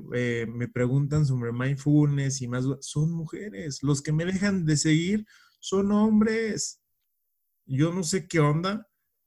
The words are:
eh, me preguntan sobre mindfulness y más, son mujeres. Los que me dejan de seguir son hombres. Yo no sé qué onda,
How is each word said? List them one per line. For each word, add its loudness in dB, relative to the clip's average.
eh, -2
me -6
preguntan 0
sobre -2
mindfulness 2
y -8
más, -2
son -2
mujeres. -8
Los 0
que -4
me 0
dejan 0
de 2
seguir 2
son 0
hombres. 2
Yo 0
no -4
sé -4
qué 2
onda, 2